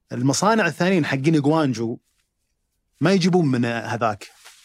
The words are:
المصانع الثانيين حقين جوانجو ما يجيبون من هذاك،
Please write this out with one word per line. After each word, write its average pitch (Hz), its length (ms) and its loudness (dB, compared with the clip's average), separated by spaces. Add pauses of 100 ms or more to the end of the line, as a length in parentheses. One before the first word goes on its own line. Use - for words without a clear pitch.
(120)
المصانع 170 560 0
الثانيين 175 380 0
حقين 143 360 0
جوانجو 131 580 -2 (1000)
ما 165 120 4
يجيبون 180 340 2
من 123 180 0
هذاك، 110 640 -4 (380)